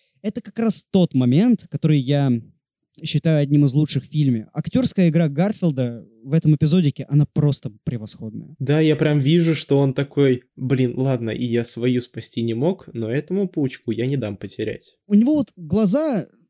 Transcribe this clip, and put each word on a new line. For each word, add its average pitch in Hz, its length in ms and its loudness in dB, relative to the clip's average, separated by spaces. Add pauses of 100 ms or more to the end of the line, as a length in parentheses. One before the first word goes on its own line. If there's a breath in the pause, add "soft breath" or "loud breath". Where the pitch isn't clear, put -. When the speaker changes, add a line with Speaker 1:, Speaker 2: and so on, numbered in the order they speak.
(220)
Speaker 1:
Это 214 180 -8
как - 180 -14
раз 226 320 -2
тот 180 220 2
момент, 143 580 2
который 156 280 2
я 139 320 0 (720)
считаю 156 400 0
одним 143 220 4
из 131 100 2
лучших 143 300 0
в - 20 -20
фильме. 131 460 0
Актёрская 190 560 0
игра 160 200 2
Гарфилда 139 760 -2 (160)
в 135 100 -10
этом 156 220 4
эпизодике, 151 540 0
она 143 180 4
просто 143 460 -2 (100)
превосходная. 110 800 -12
Speaker 2:
Да, 143 180 0
я 156 160 2
прям 147 240 0
вижу, 160 380 2
что 139 220 0
он 139 160 2
такой: 143 500 0 (100)
«Блин, 131 420 -2
ладно, 127 340 -2
и 117 140 -6
я 117 200 0
свою 123 360 -2
спасти - 420 -10
не 117 120 -2
мог, 165 380 -4
но 113 180 -6
этому 180 380 -4
паучку 135 420 -6
я 110 160 -4
не 139 100 -2
дам 104 200 -6
потерять». - 600 -10 (120)
Speaker 1:
У 208 60 2
него 240 200 4
вот 285 220 -2
глаза 202 720 -2 (220)